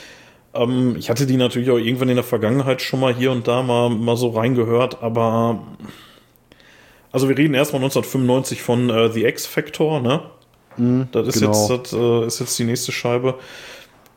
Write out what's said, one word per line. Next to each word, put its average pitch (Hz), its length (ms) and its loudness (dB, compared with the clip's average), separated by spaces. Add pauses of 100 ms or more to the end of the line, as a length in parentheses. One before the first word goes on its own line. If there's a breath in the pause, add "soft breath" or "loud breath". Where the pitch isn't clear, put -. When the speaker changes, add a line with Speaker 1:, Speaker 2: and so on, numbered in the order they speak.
(540 loud breath)
Speaker 1:
Ähm, 123 440 0
ich 82 120 -6
hatte 120 160 -2
die 131 120 0
natürlich 123 340 0
auch 120 60 4
irgendwann 123 320 0
in 123 60 2
der 123 80 2
Vergangenheit 123 580 0
schon - 200 -4
mal 131 120 2
hier 127 180 0
und 120 160 -4
da 120 160 2
mal, 120 260 2
mal 117 280 0
so 120 120 0
reingehört, 117 720 0
aber 113 580 0 (1500 loud breath)
also 131 180 2
wir 131 80 2
reden 151 160 4
erstmal 139 280 2
neunzehnhundertfünfundneunzig 131 800 0
von, 123 280 0
äh, 113 220 2
The 110 140 0
X - 200 -2
Factor, 156 560 -2
ne? 131 200 0 (560)
Speaker 2:
Mhm, 123 340 2
Speaker 1:
Das 113 160 0
ist 123 140 0
Speaker 2:
genau. 107 280 4
Speaker 1:
jetzt, 123 220 -4
das, 104 80 -2
äh, 117 260 2
ist 117 140 -6
jetzt - 200 -6
die 123 60 -2
nächste 120 260 -4
Scheibe. 123 440 -2 (800 loud breath)